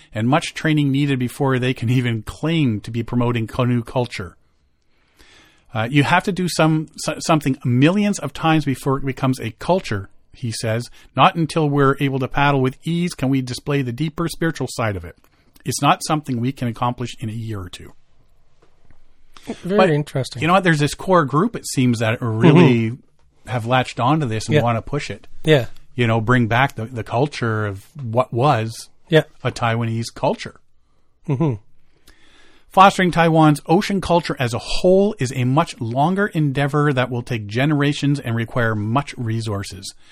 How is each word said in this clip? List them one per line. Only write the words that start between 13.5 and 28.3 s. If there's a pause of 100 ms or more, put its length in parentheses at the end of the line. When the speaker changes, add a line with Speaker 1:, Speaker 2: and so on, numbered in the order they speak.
Speaker 1:
the
deeper
spiritual
side
of
it. (480)
It's
not
something
we
can
accomplish
in
a
year
or
two." (1700)
Speaker 2:
Very
Speaker 1:
But
Speaker 2:
interesting.
Speaker 1:
you
know
what?
There's
this
core
group,
it
seems,
that
really
Speaker 2:
Mm-hmm.
Speaker 1:
have
latched
onto
this
and
Speaker 2:
Yeah.
Speaker 1:
wanna
push
it. (160)
Speaker 2:
Yeah. (280)
Speaker 1:
You
know,
bring
back
the,
the
culture
of (160)
what